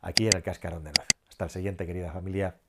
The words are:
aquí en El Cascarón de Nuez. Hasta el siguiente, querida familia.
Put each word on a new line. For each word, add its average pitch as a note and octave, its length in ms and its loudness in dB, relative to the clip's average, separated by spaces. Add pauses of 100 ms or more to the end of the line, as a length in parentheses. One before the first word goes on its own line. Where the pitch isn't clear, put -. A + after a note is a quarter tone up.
aquí F#2 260 6
en G2 100 2
El F2 60 -4
Cascarón E2+ 420 -4
de D2+ 100 -12
Nuez. - 120 4 (200)
Hasta - 160 -6
el E2 80 -4
siguiente, F#2 340 -2
querida F2 280 -4
familia. F#2+ 420 -2 (140)